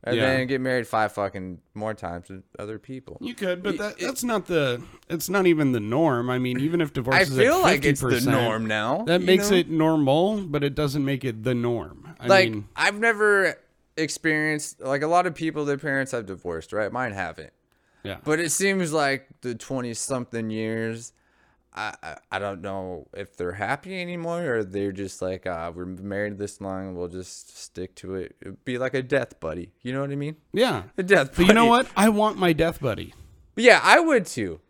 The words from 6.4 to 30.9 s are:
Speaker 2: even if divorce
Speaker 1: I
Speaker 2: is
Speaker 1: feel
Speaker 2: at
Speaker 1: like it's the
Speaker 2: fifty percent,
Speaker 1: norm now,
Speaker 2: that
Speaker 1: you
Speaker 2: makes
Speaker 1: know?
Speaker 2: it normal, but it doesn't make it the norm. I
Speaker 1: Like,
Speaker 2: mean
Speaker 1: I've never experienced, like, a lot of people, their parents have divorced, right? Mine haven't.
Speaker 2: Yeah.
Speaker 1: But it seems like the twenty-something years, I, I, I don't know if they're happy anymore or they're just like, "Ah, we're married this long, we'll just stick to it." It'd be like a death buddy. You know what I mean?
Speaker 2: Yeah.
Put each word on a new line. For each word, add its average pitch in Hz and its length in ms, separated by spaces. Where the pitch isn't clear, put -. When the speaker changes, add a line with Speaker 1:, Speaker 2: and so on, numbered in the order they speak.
Speaker 2:
even 160 220
if 147 120
divorce 131 220
Speaker 1:
I 185 60
Speaker 2:
is 143 140
Speaker 1:
feel 233 200
Speaker 2:
at 370 60
Speaker 1:
like 147 240
it's 143 160
the 131 80
Speaker 2:
fifty 123 160
percent, - 180
Speaker 1:
norm 113 240
now, 110 380
Speaker 2:
that 175 160
Speaker 1:
you 180 60
Speaker 2:
makes 196 220
Speaker 1:
know? 190 80
Speaker 2:
it 156 120
normal, 160 720
but 147 220
it 143 120
doesn't 147 280
make 135 220
it 110 180
the 127 120
norm. 117 640
I - 80
Speaker 1:
Like, 185 240
Speaker 2:
mean 104 240
Speaker 1:
I've 202 240
never 208 560
experienced, 156 840
like, 139 200
a 151 60
lot 175 180
of 175 100
people, 156 300
their 143 120
parents 135 340
have 117 140
divorced, 87 480
right? 104 180
Mine 120 220
haven't. 82 380
Speaker 2:
Yeah. 98 200
Speaker 1:
But 156 160
it 165 120
seems 190 420
like 139 340
the 123 140
twenty-something 117 960
years, 113 600
I, 107 200
I, 80 120
I 95 60
don't 98 220
know 92 520
if 98 220
they're 87 180
happy 139 460
anymore 170 580
or 110 60
they're 98 280
just 95 320
like, 92 240
"Ah, 85 240
we're 87 160
married 98 500
this 101 240
long, 95 340
we'll 87 120
just - 500
stick - 380
to 92 200
it." 92 260
It'd 95 220
be 123 140
like 127 160
a 135 80
death 127 380
buddy. 85 320
You 123 100
know 135 100
what 139 100
I 143 40
mean? 143 200
Speaker 2:
Yeah. 180 300